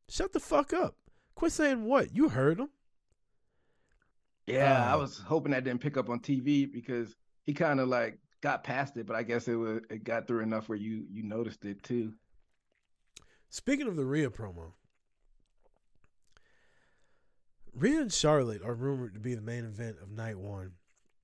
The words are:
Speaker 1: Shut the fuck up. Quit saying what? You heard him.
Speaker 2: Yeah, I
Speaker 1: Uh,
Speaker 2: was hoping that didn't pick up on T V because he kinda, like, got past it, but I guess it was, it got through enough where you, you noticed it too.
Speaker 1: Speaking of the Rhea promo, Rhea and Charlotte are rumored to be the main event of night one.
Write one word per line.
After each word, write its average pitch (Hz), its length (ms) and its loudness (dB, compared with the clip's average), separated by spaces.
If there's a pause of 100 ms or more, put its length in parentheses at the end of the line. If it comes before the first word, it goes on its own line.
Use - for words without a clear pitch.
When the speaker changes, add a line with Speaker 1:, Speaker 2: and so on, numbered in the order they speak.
Speaker 1:
Shut - 240 -2
the 320 60 0
fuck - 340 2
up. - 240 0 (380)
Quit 330 160 2
saying 269 320 2
what? 240 320 2
You 285 140 6
heard 147 300 4
him. 285 120 -6 (1800)
Speaker 2:
Yeah, 131 420 6
I 139 40 4
Speaker 1:
Uh, 151 60 4
Speaker 2:
was 139 200 -4
hoping 143 320 0
that 127 140 2
didn't 123 160 0
pick 147 160 0
up 120 120 0
on 120 120 -2
T 135 180 0
V 139 260 4
because 120 500 -6 (280)
he 151 100 -2
kinda, 143 320 2
like, 120 340 0 (220)
got 131 220 -2
past 135 340 -4
it, 110 80 -6
but 110 100 -4
I 117 80 -2
guess 117 240 -2
it 117 80 0
was, 113 340 -2
it 110 140 -10
got 113 240 -4
through 117 140 0
enough 110 280 -2
where 107 80 -2
you, 107 340 -6
you 107 100 -10
noticed 107 440 -6
it 101 180 -10
too. 113 300 -4 (1400)
Speaker 1:
Speaking 277 380 -2
of 185 80 -2
the 139 100 0
Rhea 139 240 2
promo, 87 440 -10 (3000)
Rhea 262 280 2
and 226 120 -2
Charlotte 131 500 4
are 120 100 -4
rumored 127 400 -4
to 104 60 -12
be 123 160 -4
the 110 60 -6
main 117 220 -6
event 110 380 -8
of 98 80 -16
night 110 280 -6
one. 95 360 -10 (500)